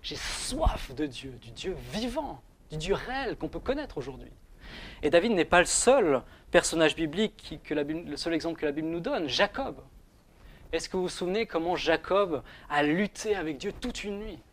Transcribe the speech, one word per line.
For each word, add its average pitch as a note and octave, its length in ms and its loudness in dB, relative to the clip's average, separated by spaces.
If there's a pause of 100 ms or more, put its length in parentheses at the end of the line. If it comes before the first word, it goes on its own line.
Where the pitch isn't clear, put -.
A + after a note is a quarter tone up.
J'ai - 120 -8
soif - 800 -2
de D3+ 100 -2
Dieu, C3 280 -10 (100)
du A#2 80 -18
Dieu F3+ 260 -8 (160)
vivant, B3 480 -6 (300)
du D3+ 60 -8
Dieu E3+ 180 0
réel B3+ 420 -4
qu'on D#3 120 -6
peut E3 100 -8
connaître C#4 400 -4
aujourd'hui. C3+ 320 -10 (720)
Et D3 80 4
David F3 220 6
n'est E3+ 120 4
pas F3 140 6
le F3 60 8
seul F3+ 580 6 (300)
personnage E3 420 6
biblique E3 440 -2
qui, D#3 200 -14
que - 160 -6
la D3 80 2
Bible, D#3 260 -4
le C#3+ 80 -6
seul E3+ 160 -2
exemple E3 280 -2
que D3+ 60 -2
la D3 40 2
Bible D#3 160 -2
nous E3+ 140 -2
donne, G#3 260 -2
Jacob. G3+ 560 -2 (880)
Est-ce D#3+ 180 -2
que - 80 -4
vous F#3 60 0
vous F3+ 60 -2
souvenez F#3+ 380 -2
comment E3+ 280 0
Jacob D#3+ 720 2 (240)
a D3 160 2
lutté G3+ 500 0
avec D#3 240 -4
Dieu G3+ 140 -6
toute - 320 -8
une G3+ 160 -6
nuit ? G#3 180 -10 (140)